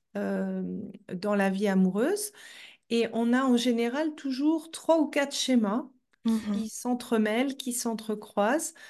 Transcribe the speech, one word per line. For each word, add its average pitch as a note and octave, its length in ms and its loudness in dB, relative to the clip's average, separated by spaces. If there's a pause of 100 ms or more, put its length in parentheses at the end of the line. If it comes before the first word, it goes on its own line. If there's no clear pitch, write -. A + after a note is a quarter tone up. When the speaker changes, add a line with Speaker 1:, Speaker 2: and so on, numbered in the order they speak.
(160)
Speaker 1:
euh, F#3+ 460 -4 (520)
dans G3+ 220 -2
la G3 140 4
vie G3 180 0
amoureuse. G3 640 2 (580)
Et A#3 240 2
on A#3 200 2
a C4 100 2
en B3 120 4
général B3 600 0
toujours D4 540 -2
trois - 300 2
ou D4 80 2
quatre C#4+ 280 -2
schémas A#3 520 2 (360)
Speaker 2:
Mhm. G#3+ 360 0
Speaker 1:
qui A3 80 -4
s'entremêlent, A#3+ 880 0
qui - 160 -6
s'entrecroisent, A3 1040 -2 (160)